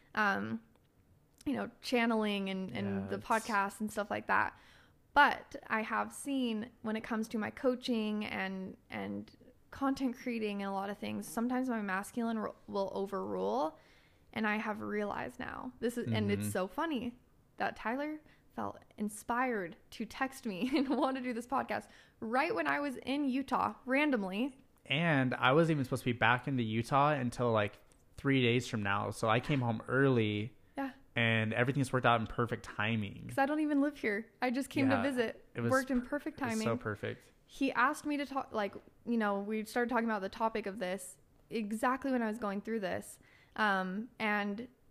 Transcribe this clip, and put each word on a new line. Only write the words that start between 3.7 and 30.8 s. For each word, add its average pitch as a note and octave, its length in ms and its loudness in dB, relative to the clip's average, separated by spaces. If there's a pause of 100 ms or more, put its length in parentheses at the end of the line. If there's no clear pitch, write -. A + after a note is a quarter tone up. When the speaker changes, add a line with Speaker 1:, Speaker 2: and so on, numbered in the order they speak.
Speaker 1:
and G#3+ 100 -4
stuff G#3+ 200 -4
like - 160 -4
that. G3 260 2 (600)
But - 420 4 (140)
I A3 100 0
have A3 320 -2
seen B3 560 -2 (140)
when A3 140 -4
it A3 80 -6
comes A3 240 -2
to A3+ 100 -4
my G#3+ 120 -2
coaching A3 760 0
and, F#3+ 500 -6 (140)
and G3+ 400 -6 (400)
content C4+ 500 -2
creating G#3+ 420 -4
and G3 80 -4
a G3 40 -4
lot G3 160 -4
of G3+ 80 -8
things, G#3 280 -8
sometimes B3+ 440 -2
my A3+ 100 -2
masculine G#3 600 -2
ro-, - 140 -4 (120)
will G3+ 280 -2
overrule. G3 840 -2 (560)
And G#3+ 120 0
I G#3 100 0
have A3 260 -4
realized G#3 580 -4
now, - 400 -8
this A#3+ 160 0
is, A3+ 160 -2
and G#3+ 180 2
it's G3+ 120 0
Speaker 2:
Mm-hmm. G#2 80 -2
Speaker 1:
so F#3+ 160 0
funny C#4 480 -4 (420)
that - 200 -2
Tyler C#4+ 400 -4 (380)
felt G3+ 240 -6 (200)
inspired G#3+ 800 -2 (160)
to A3+ 120 -8
text - 400 -6
me A3+ 280 -2
<laughs> D#4 40 4
and C4+ 140 2
want C4 260 2
to C4 60 -6
do B3 100 -4
this A#3+ 140 -8
podcast A#3 380 -2 (360)
right B3+ 340 0
when E4 120 0
I C#4+ 140 0
was C#4 160 -2 (100)
in C#4+ 180 0
Utah A#3+ 480 0 (140)
randomly. B3+ 720 0 (300)
Speaker 2:
And C#3 520 4
I B2+ 140 6
wasn't D#3+ 240 6
even C3+ 80 2
supposed B2 180 -2
to B2 100 2
be A2+ 60 -6
back A#2 300 6
into B2+ 160 2
Utah B2 460 4
until, B2 420 0
like, G#2+ 260 2 (400)
three C3+ 240 4
days A#2+ 240 4
from G#2+ 160 -2
now. G2+ 300 2
So - 160 0
I A2+ 120 6
came C#3 200 2
home A#2 280 0
early. A#2 640 4 (240)
Speaker 1:
Yeah. C4+ 140 -4 (260)